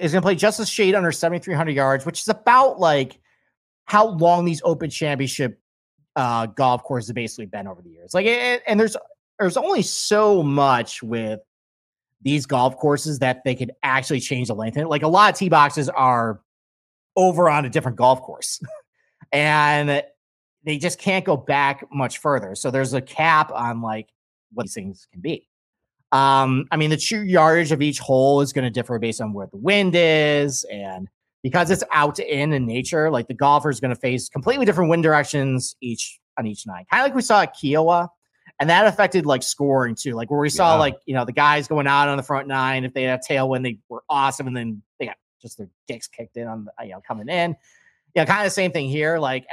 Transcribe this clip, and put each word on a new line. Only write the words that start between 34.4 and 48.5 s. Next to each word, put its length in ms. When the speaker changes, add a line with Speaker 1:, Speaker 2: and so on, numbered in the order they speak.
Speaker 1:
different 240
wind 140
directions 760
each, 400
on 100
each 200
nine. 240
Kinda 140
like 100
we 80
saw 200
at 120
Kiowa, 560
and 100
that 180
affected, 380
like, 180
scoring 520
too. 200
Like, 160
where 100
we 100
saw, 240
Speaker 2:
Yeah. 60
Speaker 1:
like, 160
you 80
know, 100
the 80
guys 360
going 180
out 220
on 100
the 60
front 240
nine, 360
if 80
they 120
had 160
a 120
tailwind, 300
they 160
were 220
awesome, 380
and 80
then 260
they 80
got 100
just 180
their 120
dicks 220
kicked 280
in 120
on 180
the, 200
you 60
know, 140
coming 220
in. 280
Yeah, 80
kinda 180
the 80